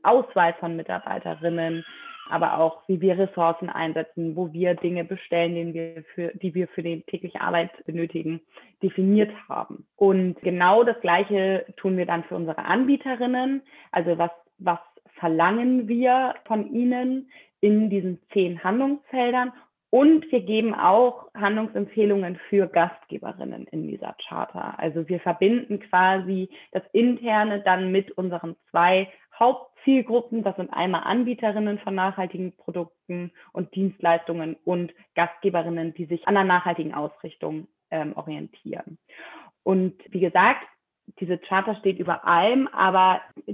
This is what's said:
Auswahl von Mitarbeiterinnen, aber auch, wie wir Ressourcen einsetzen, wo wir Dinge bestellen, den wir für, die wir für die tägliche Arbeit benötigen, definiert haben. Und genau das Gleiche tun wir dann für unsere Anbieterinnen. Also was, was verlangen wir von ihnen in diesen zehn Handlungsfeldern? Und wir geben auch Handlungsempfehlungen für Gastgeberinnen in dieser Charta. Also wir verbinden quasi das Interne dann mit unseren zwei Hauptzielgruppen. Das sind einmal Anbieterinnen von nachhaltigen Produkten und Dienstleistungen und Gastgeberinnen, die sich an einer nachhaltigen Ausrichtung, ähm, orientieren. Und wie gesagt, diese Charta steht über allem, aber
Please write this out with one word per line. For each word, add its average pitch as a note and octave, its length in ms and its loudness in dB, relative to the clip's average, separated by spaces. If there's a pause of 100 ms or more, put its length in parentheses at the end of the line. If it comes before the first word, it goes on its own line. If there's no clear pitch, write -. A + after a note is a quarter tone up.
Auswahl F#3+ 560 4
von E3+ 160 -6
Mitarbeiterinnen, E3 1120 -6 (440)
aber E3 300 0
auch, D#3+ 280 0
wie F#3 140 0
wir F3+ 160 2
Ressourcen F3 520 0
einsetzen, D#3+ 640 -6
wo E3+ 180 -6
wir F3 220 0
Dinge F3 280 -4
bestellen, E3+ 520 -2
den E3+ 180 -6
wir E3 300 -10 (100)
für, E3+ 220 -6
die F#3 180 -6
wir F3 140 -2
für - 160 -8
die E3+ 180 -6
tägliche - 400 -10
Arbeit E3+ 300 -2 (140)
benötigen, E3 560 -6 (420)
definiert G3+ 480 2 (160)
haben. - 480 -10
Und F#3+ 460 2
genau F3+ 420 4
das A#3 180 0
Gleiche F#3+ 640 0 (120)
tun F#3+ 200 0
wir F3+ 80 0
dann E3+ 180 -2
für F3+ 120 -10
unsere D#3+ 240 -6
Anbieterinnen. B3+ 1040 0 (280)
Also E3+ 280 0
was, E3+ 120 0 (280)
was F3 200 -2 (360)
verlangen G#3 720 2
wir B3 480 2 (100)
von G#3+ 260 -4
ihnen B3+ 580 -2 (320)
in G#3+ 280 4
diesen F#3 300 -2 (120)
zehn F3 320 -2
Handlungsfeldern? B3 880 -2 (400)
Und D4+ 400 6
wir B3 100 4
geben G#3+ 340 0
auch A#3 580 4
Handlungsempfehlungen G3+ 1080 0 (100)
für G3 180 2
Gastgeberinnen - 1000 -4
in D3+ 200 -8
dieser - 280 -10 (120)
Charta. - 500 -8
Also D#3+ 320 -6
wir F3 100 -4
verbinden G3+ 600 0
quasi F#3 720 0 (220)
das F#3+ 200 -4
Interne G#3+ 720 2
dann F#3 300 2
mit F#3+ 200 0
unseren F3 440 -6 (140)
zwei F#3 420 4 (260)
Hauptzielgruppen. A#3+ 1080 2
Das G3 140 -2
sind F3+ 140 -8
einmal F3+ 340 -2
Anbieterinnen G#3+ 720 -2
von G3 160 -6
nachhaltigen F#3 600 -4
Produkten F3 760 -10 (200)
und - 220 -8
Dienstleistungen E3+ 920 -2
und F3 300 -2 (220)
Gastgeberinnen, E3+ 800 -2
die F3 100 -8
sich E3 220 -6
an G3+ 100 2
einer F#3+ 100 2
nachhaltigen F3 460 0
Ausrichtung, D#3 720 -10 (220)
ähm, D#3 260 -6
orientieren. - 840 -12 (640)
Und F#3 320 0 (140)
wie F#3 100 -4
gesagt, F#3 480 2 (520)
diese F3+ 200 -4
Charta F#3+ 380 -2
steht F#3+ 200 -2
über F3 300 -4
allem, G#3+ 400 4
aber F#3 540 4 (320)